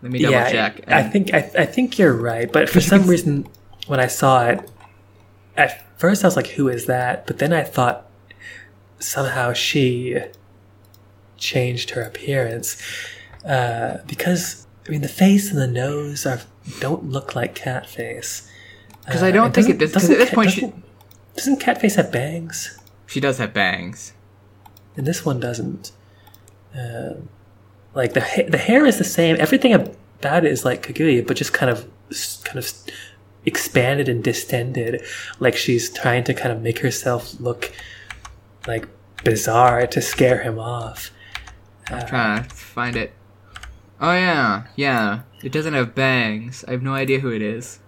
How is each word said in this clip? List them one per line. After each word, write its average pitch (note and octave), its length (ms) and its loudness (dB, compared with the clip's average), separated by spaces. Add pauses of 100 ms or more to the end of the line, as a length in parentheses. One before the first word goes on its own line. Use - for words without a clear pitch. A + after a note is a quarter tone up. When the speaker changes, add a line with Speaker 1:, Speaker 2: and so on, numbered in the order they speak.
Speaker 1:
Let B2 100 -10
me B2+ 60 -2
double A2 140 4
Speaker 2:
Yeah, B2 180 4
Speaker 1:
check. A2 380 -2
Speaker 2:
I D#3 140 6
Speaker 1:
And G#2+ 100 -2
Speaker 2:
think, G3 200 2
I, D3 240 2
I E3 80 4
think B3 340 -2
you're E3+ 140 8
right, A#2 400 -2
but D3+ 160 4
for - 60 -4
Speaker 1:
Because F3 120 6
you - 40 2
Speaker 2:
some G3 100 8
Speaker 1:
can G3 40 4
s- F3+ 60 4
Speaker 2:
reason, D3 360 2 (400)
when C3+ 140 0
I B2 80 2
saw B2+ 400 4
it, - 200 -2 (880)
at - 280 2 (160)
first G3 240 4
I - 20 8
was F3 100 4
like, C3+ 120 -2
"Who C#3 200 0
is A#2+ 180 -4
that?" B2+ 420 -2
But A#2 100 -6
then D3+ 140 0
I D#3+ 100 2
thought - 480 -2 (880)
somehow B2+ 540 -2
she B2+ 680 0 (1160)
changed B2 540 -2
her B2 120 -6
appearance, A#2+ 760 -4 (640)
uh, A#2+ 640 -2
because, - 600 -4 (200)
I - 40 -10
mean, D3+ 120 -4
the C#3+ 60 -4
face G3 420 4
and D3+ 80 -2
the C3 80 0
nose C#3+ 600 -4
are, B2+ 140 -4 (400)
don't D3 300 -4
look C3+ 240 -8
like A#2+ 200 -4
Catface. - 960 -10 (580)
Speaker 1:
'Cause E3+ 160 0
I F#3 60 4
Speaker 2:
Uh, F#3 40 4
Speaker 1:
don't G#3+ 140 6
Speaker 2:
and B2+ 80 0
Speaker 1:
think G#3+ 140 8
it - 100 4
Speaker 2:
doesn't, - 0 -
Speaker 1:
does, D#3 140 2
'cause F#3 120 4
at F3 40 4
Speaker 2:
doesn't C4 100 8
Speaker 1:
this B3 120 8
Speaker 2:
Cat-, - 40 -4
Speaker 1:
point G#3+ 160 6
she F#3+ 120 -2
Speaker 2:
doesn't, - 220 -8 (520)
doesn't C4+ 240 0
Catface A3+ 360 2
have - 140 2
bangs? D#3+ 680 -6 (280)
Speaker 1:
She - 140 -6
does C3+ 180 0
have A2+ 140 -4
bangs. F#2 600 -2 (840)
Speaker 2:
And C3+ 100 -4
this E3+ 180 -2
one C3+ 140 -2
doesn't. A#2+ 540 -8 (840)
Um, A#2+ 520 -10 (680)
like, B2+ 200 -2
the C3+ 60 2
ha-, - 280 -2
the D#3+ 100 2
hair C4 280 6
is A3 120 4
the G3 60 2
same. E3 340 2
Everything C4 340 4
about - 720 0
it D3 60 4
is B2+ 140 -2
like B2+ 220 0
Kaguya, C3 400 2
but C3+ 100 -2
just - 160 -4
kind B2+ 180 2
of G#2+ 160 -4 (240)
s-, - 340 -10
kind - 140 -8
of A#2+ 60 -8
s-, - 220 -12 (580)
expanded C3 640 0
and A#2+ 160 -2
distended. B2 800 -4 (360)
Like, B2 180 2
she's A#2+ 340 0
trying B2 340 -2
to C3 100 -2
kind - 160 -4
of A2 120 -4
make A#2 180 -4
herself B2 580 -4
look, B2 320 -6 (960)
like, A#2 200 -6 (360)
bizarre A#2+ 640 4
to B2+ 140 -2
scare B2+ 420 2
him A2 160 -6
off. A2+ 520 -10 (800)
Speaker 1:
I'm B2+ 100 -8
Speaker 2:
Uh, A#2+ 80 -8
Speaker 1:
trying A2+ 380 -2
to C3 60 -16
find A#2+ 460 -6
it. A2 160 -6 (880)
Oh, D#3+ 120 2
yeah. D3 520 2 (100)
Yeah. A#2+ 460 0 (240)
It C3 80 -8
doesn't D#3 220 -2
have B2 200 -2
bangs. B2 720 -2
I - 60 -6
have B2+ 100 -4
no C3+ 120 -4
idea C3+ 260 0
who C3+ 100 -4
it A2 120 -4
is. A2 460 -8